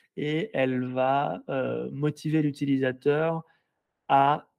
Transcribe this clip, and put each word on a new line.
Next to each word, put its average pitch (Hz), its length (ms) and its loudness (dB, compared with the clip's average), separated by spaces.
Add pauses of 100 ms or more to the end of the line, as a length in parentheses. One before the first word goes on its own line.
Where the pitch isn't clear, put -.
(160)
et 147 380 -4
elle 127 320 0
va, 135 640 0
euh, 123 420 -4
motiver 151 500 -2
l'utilisateur 143 1040 0 (640)
à, 139 400 4 (120)